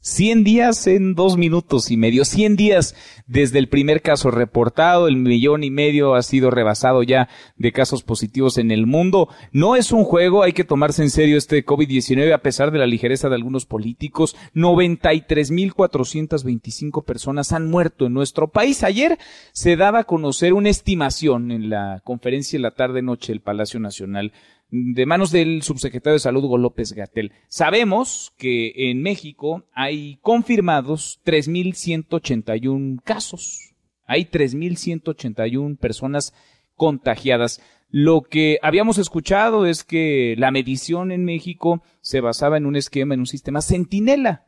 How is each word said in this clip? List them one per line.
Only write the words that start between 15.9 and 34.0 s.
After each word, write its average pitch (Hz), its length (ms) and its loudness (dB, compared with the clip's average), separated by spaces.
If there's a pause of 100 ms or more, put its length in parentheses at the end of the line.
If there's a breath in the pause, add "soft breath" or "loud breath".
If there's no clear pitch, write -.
veinticinco 127 580 -6
personas 143 500 -6
han 160 180 -2
muerto 165 340 0
en 123 80 0
nuestro 143 360 -2
país. 233 360 0
Ayer 262 340 2 (340 loud breath)
se 175 240 2
daba 208 240 4
a 214 40 -4
conocer 160 480 0
una 202 160 2
estimación 143 840 0
en 110 200 -6
la 98 340 -6
conferencia 131 540 -4
de 127 40 -2
la 113 100 -4
tarde-noche 127 600 -4
del 107 80 -6
Palacio 104 400 -6
Nacional 101 520 -8 (440 soft breath)
de 123 300 -2
manos 175 240 0
del 165 320 0
subsecretario 135 520 -2
de 147 60 2
Salud, 131 220 -2
Hugo 123 160 0
López-Gatell. 110 720 -6 (180 soft breath)
Sabemos 208 880 -2
que 120 360 -4 (180)
en 127 120 -4
México 160 680 -8
hay 143 480 -8
confirmados 180 1000 0
tres 156 240 0
mil 180 280 -4
ciento 165 420 -6
ochenta 113 400 -4
y 120 100 -6
un 135 300 -4
casos. - 800 -10 (300)